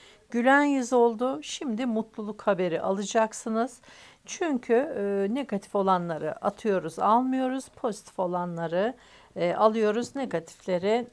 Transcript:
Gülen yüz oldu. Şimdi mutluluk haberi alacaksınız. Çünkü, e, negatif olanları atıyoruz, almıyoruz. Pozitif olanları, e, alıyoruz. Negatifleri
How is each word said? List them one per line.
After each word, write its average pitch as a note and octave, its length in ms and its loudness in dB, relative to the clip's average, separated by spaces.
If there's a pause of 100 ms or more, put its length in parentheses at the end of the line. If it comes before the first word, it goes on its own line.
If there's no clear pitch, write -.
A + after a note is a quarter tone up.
(300)
Gülen C4 340 6
yüz C4+ 300 0
oldu. A#3+ 500 4
Şimdi B3+ 420 -4
mutluluk G#3+ 560 -4
haberi F3 400 2
alacaksınız. A3 1000 -2 (440)
Çünkü, C#4 480 -2
e, G3+ 600 0
negatif A#3+ 420 -4
olanları F3 680 0
atıyoruz, F#3+ 540 -2
almıyoruz. C4 680 2
Pozitif - 520 -8
olanları, F3 760 -2 (420)
e, E3+ 180 0
alıyoruz. A3 600 0
Negatifleri G#3 960 -4